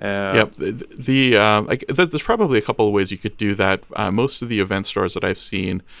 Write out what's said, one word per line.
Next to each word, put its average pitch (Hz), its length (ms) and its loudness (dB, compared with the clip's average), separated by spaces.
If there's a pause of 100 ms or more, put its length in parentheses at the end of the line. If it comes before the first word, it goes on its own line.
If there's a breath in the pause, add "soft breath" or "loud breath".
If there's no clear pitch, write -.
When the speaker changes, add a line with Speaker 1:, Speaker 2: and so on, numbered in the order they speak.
Speaker 1:
Uh, 98 360 -4
Speaker 2:
Yeah, 110 80 4 (120)
the, 80 140 -4 (260)
the, 131 400 2
uh, 107 260 6
like, - 260 -4
th-, 165 220 2
there's 151 120 -4
probably 208 360 2
a 104 40 4
couple 113 240 2
of 104 60 2
ways 98 180 2
you 98 80 -8
could - 180 -8
do 101 200 0
that. 95 260 2 (140)
Uh, 98 160 -2
most 123 300 -2
of 120 60 -6
the 110 120 0
event 98 260 -2
stores 98 280 -2
that 95 100 -4
I've 95 160 -4
seen, 95 420 -4 (180 loud breath)